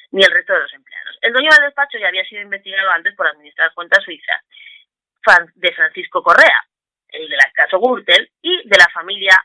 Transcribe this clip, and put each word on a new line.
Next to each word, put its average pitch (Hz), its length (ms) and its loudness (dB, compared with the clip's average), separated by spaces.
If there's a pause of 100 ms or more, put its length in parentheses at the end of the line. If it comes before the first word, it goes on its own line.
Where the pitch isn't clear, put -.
(120)
ni - 120 2
el 156 80 4
resto 180 220 -2
de 170 60 0
los 143 140 -8
empleados. - 480 -20
El 233 120 -2
dueño 277 180 0
del 294 140 6
despacho 285 320 -6
ya 202 120 -4
había 185 160 -6
sido 208 160 -16
investigado 196 500 -6
antes 170 240 -4
por 175 100 -4
administrar 151 480 -4
cuentas 180 300 0
suizas - 400 -10 (800)
Fran-, 175 320 4
de 175 180 -2
Francisco 170 480 -4
Correa, 170 400 2 (460)
el - 220 -16
del 147 100 -4 (140)
caso 160 260 -2
Gürtel, 226 500 0 (120)
y 349 260 -4
de 196 100 4
la 175 160 4
familia 190 520 0